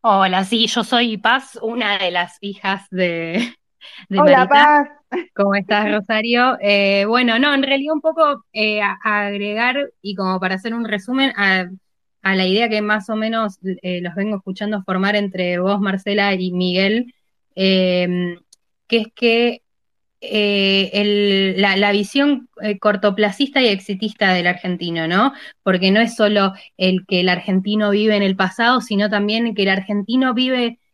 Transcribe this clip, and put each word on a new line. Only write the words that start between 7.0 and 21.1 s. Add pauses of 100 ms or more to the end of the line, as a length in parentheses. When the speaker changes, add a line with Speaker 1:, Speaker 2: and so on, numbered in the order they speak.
Speaker 1:
bueno,
no,
en
realidad
un
poco,
eh,
a-,
agregar, (100)
y
como
para
hacer
un
resumen,
a, (540)
a
la
idea
que
más
o
menos, (240)
eh,
los
vengo
escuchando
formar
entre
vos,
Marcela,
y
Miguel, (440)
eh, (480)
que
es
que, (580)
eh,
el,